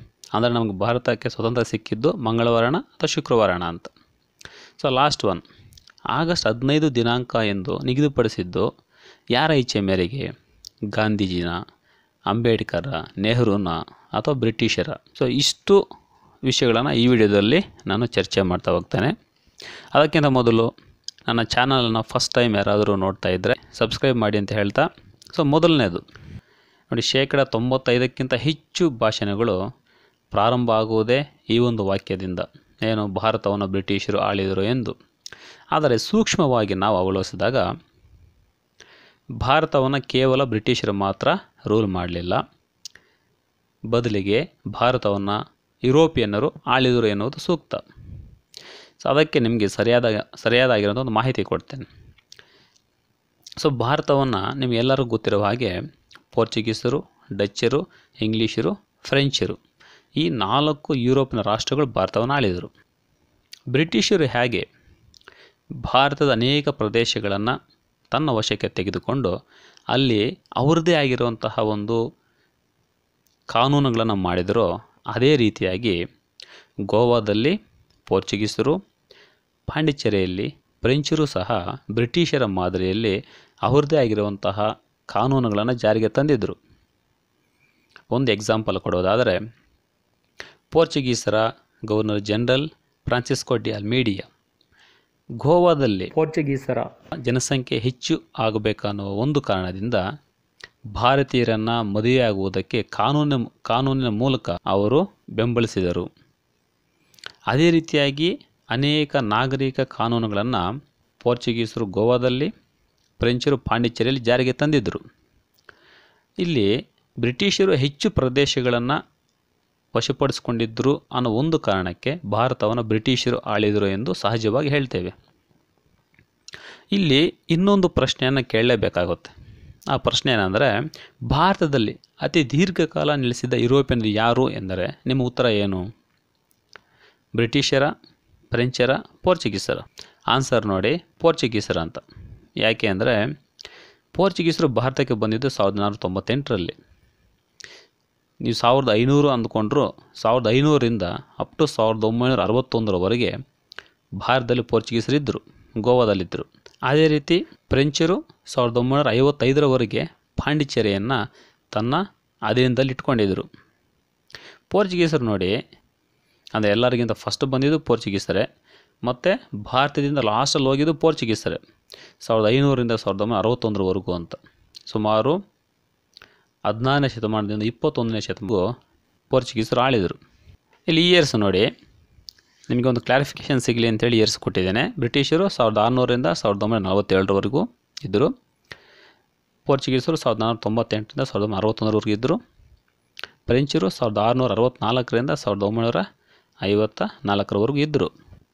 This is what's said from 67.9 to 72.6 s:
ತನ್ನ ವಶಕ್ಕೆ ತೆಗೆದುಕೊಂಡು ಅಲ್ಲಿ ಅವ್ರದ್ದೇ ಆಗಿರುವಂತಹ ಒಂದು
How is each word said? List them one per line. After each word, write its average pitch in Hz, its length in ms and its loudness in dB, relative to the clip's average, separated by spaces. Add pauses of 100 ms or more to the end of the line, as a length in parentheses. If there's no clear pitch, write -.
ತನ್ನ 147 180 0
ವಶಕ್ಕೆ 107 400 -2
ತೆಗೆದುಕೊಂಡು 95 640 -4 (560)
ಅಲ್ಲಿ 120 340 2 (340)
ಅವ್ರದ್ದೇ 165 380 2
ಆಗಿರುವಂತಹ 123 640 -2
ಒಂದು 107 380 -2 (1500)